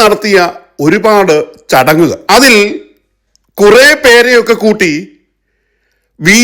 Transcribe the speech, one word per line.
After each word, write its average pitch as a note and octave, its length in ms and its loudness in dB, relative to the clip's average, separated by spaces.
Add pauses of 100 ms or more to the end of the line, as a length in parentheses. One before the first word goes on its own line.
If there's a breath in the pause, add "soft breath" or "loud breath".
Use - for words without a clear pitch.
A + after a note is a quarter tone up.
നടത്തിയ G#3 360 0 (480)
ഒരുപാട് G3 500 0 (360)
ചടങ്ങുകൾ, D#3 480 0 (160)
അതിൽ B3+ 200 2 (1040)
കുറെ A3+ 260 4 (180)
പേരെയൊക്കെ A#3+ 580 0
കൂട്ടി G#3 300 -2 (1300)
ബി G#3+ 160 2